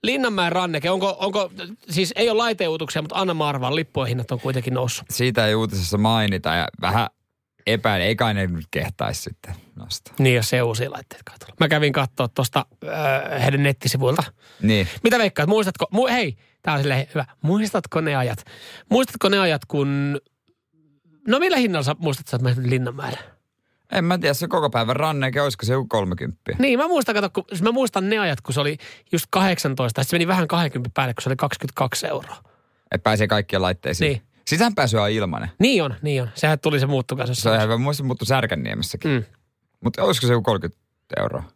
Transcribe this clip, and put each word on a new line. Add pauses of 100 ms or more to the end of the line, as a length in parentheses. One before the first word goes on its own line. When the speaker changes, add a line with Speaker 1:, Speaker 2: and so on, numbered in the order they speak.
Speaker 1:
Linnanmäen
ranneke,
onko,
onko, (380)
siis
ei
oo
laiteuutuksia,
mutta
anna
mä
arvaan,
lippujen
hinnat
on
kuitenkin
noussut.
Speaker 2:
Siitä
ei
uutisessa
mainita
ja (140)
vähän (600)
epäilen,
ei
kai
ne
nyt
kehtaisi
sitten (200)
nostaa.
Speaker 1:
Niin,
jos
ei
uusia
laitteita
kai (100)
tule.
Mä
kävin
kattoo
tosta, (180)
ö,
heidän
nettisivuilta. (380)
Speaker 2:
Niin. (160)
Speaker 1:
Mitä
veikkaat,
muistatko, (100)
mu-,
hei, (240)
tää
on
silleen
hyvä, (160)
muistatko
ne
ajat? (440)
Muistatko
ne
ajat,
kun, (1080)
no
millä
hinnalla
sä
muistat,
sä
oot
mennyt
Linnanmäelle? (720)
Speaker 2:
En
mä
tiedä,
se
koko
päivän
ranneke,
olisiko
se
joku
kolmekymppiä?
Speaker 1:
Niin,
mä
muistan,
kato,
kun, (180)
mä
muistan
ne
ajat,
kun
se
oli (340)
just
kahdeksantoista,
sit
se
meni
vähän
kahdenkympin
päälle,
kun
se
oli
kaksikymmentäkaksi
euroa. (540)
Speaker 2:
Et
pääsee
kaikkialla
laitteisiin.
Speaker 1:
Niin. (260)
Speaker 2:
Sisäänpääsy
on
ilmanen.
Speaker 1:
Niin
on,
niin
on.
Sehän
tuli,
se
muuttui
kanssa.
Speaker 2:
Se
on
ihan
hyvä,
muista
muuttui
Särkänniemessäkin.
Speaker 1:
Mm. (580)
Speaker 2:
Mut
olisiko
se
joku
kolmekymmentä (400)
euroa? (120)